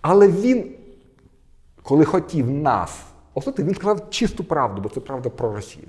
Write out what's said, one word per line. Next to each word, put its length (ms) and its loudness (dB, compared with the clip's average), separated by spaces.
Але 280 6
він, 460 0
коли 220 4
хотів 460 -2
нас 520 -2
осудити, 300 -6
він 100 0
сказав 360 -4
чисту 340 -2
правду, 380 -2
бо 60 -6
це 120 -8
правда 300 -8
про 220 -6
Росію. 360 -14